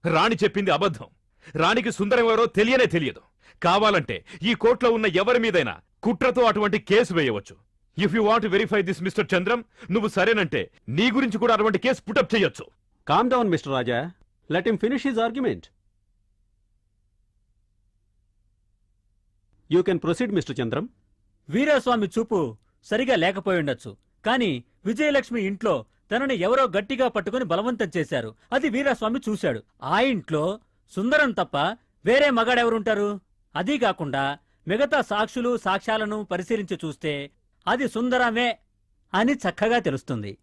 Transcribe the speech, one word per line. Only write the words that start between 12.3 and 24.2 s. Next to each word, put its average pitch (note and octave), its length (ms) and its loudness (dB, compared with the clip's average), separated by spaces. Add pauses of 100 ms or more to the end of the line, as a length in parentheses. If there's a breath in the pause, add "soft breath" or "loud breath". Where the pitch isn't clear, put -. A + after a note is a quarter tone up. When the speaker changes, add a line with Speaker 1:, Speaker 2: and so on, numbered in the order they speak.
Speaker 1:
చేయొచ్చు. F#3+ 300 0 (460)
Speaker 2:
Calm G3 220 4
down, B3 220 2
మిస్టర్ C#3 240 -2
రాజా. A#2+ 200 0 (560)
Let F3+ 140 0
him A3 160 0
finish B3 240 -2
his A3+ 160 0
argument. A#3 400 -2 (4000)
You E3+ 180 4
can F3+ 160 0
proceed, G3+ 340 -2
మిస్టర్ C3+ 220 -6
చంద్రం. B2 240 -4 (640)
Speaker 3:
వీరాస్వామి A#3+ 680 0
చూపు A3+ 240 -2 (480)
సరిగా B3 280 0 (100)
లేకపోయుండొచ్చు, F3 680 -2 (360)